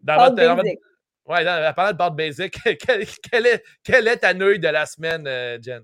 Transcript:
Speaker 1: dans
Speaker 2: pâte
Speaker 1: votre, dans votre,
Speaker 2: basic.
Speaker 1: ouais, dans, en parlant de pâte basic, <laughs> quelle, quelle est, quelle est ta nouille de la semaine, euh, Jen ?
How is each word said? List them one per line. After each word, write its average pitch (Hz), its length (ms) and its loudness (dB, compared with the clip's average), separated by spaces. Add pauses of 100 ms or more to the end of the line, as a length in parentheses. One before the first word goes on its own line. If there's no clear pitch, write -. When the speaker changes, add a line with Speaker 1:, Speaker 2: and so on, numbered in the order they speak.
Speaker 1:
dans 151 120 0
Speaker 2:
pâte 151 160 8
Speaker 1:
votre, 240 120 -2
dans 170 120 4
votre, 185 80 0
Speaker 2:
basic. 190 160 -4 (460)
Speaker 1:
ouais, 160 180 -2
dans, 165 260 0
en 143 40 -6
parlant 190 180 0
de 170 60 -6
pâte 170 180 -2
basic, 156 380 -6 (100)
<laughs> 185 220 -2
quelle, 220 200 0 (240)
quelle 233 180 2
est, 226 160 0 (200)
quelle 233 240 2
est 233 100 0
ta 185 160 0
nouille 196 260 2
de 165 100 -2
la 151 160 0
semaine, 160 420 -8
euh, 123 340 -6
Jen ? 117 220 -14